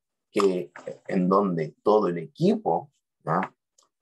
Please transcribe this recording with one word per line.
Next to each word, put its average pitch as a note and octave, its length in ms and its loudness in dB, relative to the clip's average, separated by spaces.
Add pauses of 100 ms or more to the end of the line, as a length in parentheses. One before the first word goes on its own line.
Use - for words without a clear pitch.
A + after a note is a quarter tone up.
(300)
que, F#2+ 420 0 (360)
en F2+ 200 0
donde F#2 540 0
todo G#2 260 4
el E2+ 80 -4
equipo, F3 760 -2 (360)
¿ya? F2 280 -4 (480)